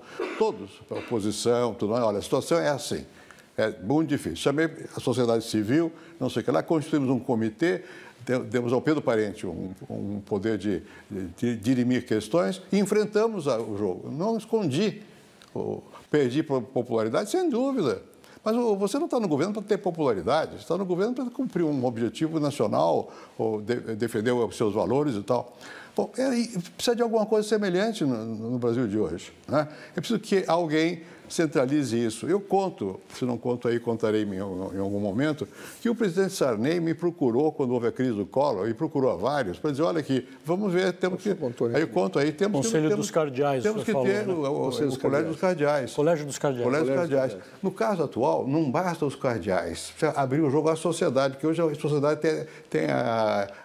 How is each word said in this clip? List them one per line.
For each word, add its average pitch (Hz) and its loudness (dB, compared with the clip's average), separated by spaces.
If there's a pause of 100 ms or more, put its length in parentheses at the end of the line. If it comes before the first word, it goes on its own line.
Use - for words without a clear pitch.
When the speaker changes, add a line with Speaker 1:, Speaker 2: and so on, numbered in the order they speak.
(380)
Speaker 1:
todos, 180 -2 (180)
pra 107 -6
oposição, 113 0
tudo 104 -2
mais. 120 2
"Olha, 104 2
a 95 -2
situação 143 0
é 156 2
assim, 98 -4 (540)
é 107 2 (120)
muito 143 2
difícil." 127 -2
Chamei 151 2 (260)
a - -8
sociedade 117 2
civil, 135 2 (260)
não 131 -2
sei 123 -2
o 107 -6
que - 0
lá, 151 2
constituímos 147 2
um 127 2
comitê, 123 0 (400)
de-, 131 0
demos 120 -2
ao 123 4
Pedro 147 2
Parente 107 0
um, 92 -6 (160)
um 104 -6
poder 107 -2
de, 92 -2 (260)
de, 92 -8 (100)
de 120 -2
dirimir 123 2
questões 180 0 (120)
e 190 4
enfrentamos 208 0
a, 120 0
o 110 -6
jogo. 104 -2
Não 196 -2
escondi, 202 0 (520)
o, - -6 (280)
perdi 147 4
po-, 135 0
popularidade, 113 0
sem 359 2
dúvida. 226 0 (400)
Mas 220 0
o, 233 2
você 196 0
não 330 0
tá 269 0
no 208 0
governo 156 2
pra 208 -6
ter 202 2
popularidade, 143 0
você - -18
tá 175 0
no 196 -2
governo 185 0
pra 262 -4
cumprir 240 -2
um 147 0
objetivo 127 0
nacional, 139 2 (240)
ou 110 -2
de-, 113 -4
defender 113 0
os 117 0
seus 107 2
valores 113 2
e 101 -4
tal. 123 -2 (400)
Bom, - -2
é, 254 2
e 233 0 (280)
precisa - 0
de 226 0
alguma 220 2
coisa 214 2
semelhante 208 0
no, 120 0
no 113 -4
Brasil 120 2
de 101 0
hoje, 90 -2 (160)
né? 147 2 (300)
É 180 -2
preciso 220 -2
que 190 0
alguém 165 2 (280)
centralize 143 2
isso. 117 -2
Eu 185 2
conto, 180 -2 (180)
se 135 -2
não 123 -2
conto 123 -4
aí, 117 2
contarei 113 0
em, 101 -4
em 95 -6
algum 101 -2
momento, 131 -2 (320)
que 233 0
o 240 0
presidente 190 0
Sarney 135 2
me 165 0
procurou 151 2
quando 143 -2
houve 120 0
a - 4
crise 127 0
do 101 0
Collor, 120 0
e 113 -2
procurou 139 0
a 92 0
vários, 117 -2
pra 151 -2
dizer, 139 -2
"Olha 180 2
aqui, 135 -2 (160)
vamos 185 0
ver, 180 2
temos 185 -2
que." 208 -2
Speaker 2:
Você 185 0
contou, 123 -2
né? 120 0
Speaker 1:
Aí 151 4
eu 151 0
conto 185 0
aí, 147 4
temos 185 0
que, 127 0
Speaker 3:
Conselho 156 2
Speaker 1:
temos, 208 2
Speaker 3:
dos - -6
Cardeais, 143 2
Speaker 1:
temos 214 0
Speaker 3:
você - -4
Speaker 1:
que 226 2
Speaker 3:
falou, 131 2
Speaker 1:
ter 202 2
Speaker 3:
né? 190 0
Speaker 1:
o, 160 0
o, 143 0
Speaker 2:
Conselho 143 0
dos 131 0
Speaker 1:
o - -10
Colégio 151 2
dos 156 -6
Cardeais. 147 2
Speaker 3:
Colégio 151 2
dos 135 -8
Cardeais. 127 0
Speaker 1:
Colégio 131 2
dos 135 2
Speaker 2:
Colégio 165 0
dos 135 2
Speaker 1:
Cardeais. 131 2
Speaker 2:
Cardeais. - -12
Speaker 1:
No 190 0
caso 202 0
atual, 135 0
não 147 2
basta 160 0
os 135 -2
cardeais, 92 -2
precisa 147 0
abrir 139 2
o 147 4
jogo 147 2
à 160 2
sociedade, 147 2
porque 156 -4
hoje 160 2
a 160 2
sociedade 151 0
tem, 156 0 (240)
tem 156 0
a, 113 2 (140)